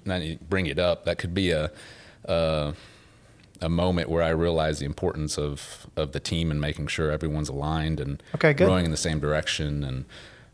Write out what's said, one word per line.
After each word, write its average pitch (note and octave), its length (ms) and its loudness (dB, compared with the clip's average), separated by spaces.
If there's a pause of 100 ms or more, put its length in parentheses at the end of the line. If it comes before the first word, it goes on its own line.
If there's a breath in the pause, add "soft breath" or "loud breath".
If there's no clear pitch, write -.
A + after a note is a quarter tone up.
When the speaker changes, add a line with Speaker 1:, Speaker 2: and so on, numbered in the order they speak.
Speaker 1:
now F#2 120 0
that F2 60 -4
you D#2+ 140 -6 (100)
bring F#2+ 180 2
it C#2+ 120 -4
up, F2+ 260 2
that F2 140 0
could E2+ 160 -4
be F#2 160 4
a, D#2 200 2 (540 loud breath)
a, D#2+ 480 2 (880 soft breath)
a E2+ 80 -2
moment F2 400 2
where E2 140 2
I D#2+ 80 4
realize D#2+ 480 2
the C#2 80 -4
importance D2+ 500 -2
of, D2 580 -6
of D2+ 180 -2
the - 80 -4
team E2 300 0
and D2+ 80 0
making D2 280 -2
sure D#2 240 0
everyone's D2+ 400 -2
aligned D#2 500 -2
and C3+ 220 -6 (140)
Speaker 2:
Okay, D#3 180 6
good. - 120 4
Speaker 1:
rowing F2+ 200 4
in E2 40 0
the D#2 60 0
same D#2 240 0
direction. D2 640 0
And, C2 200 -4 (500 loud breath)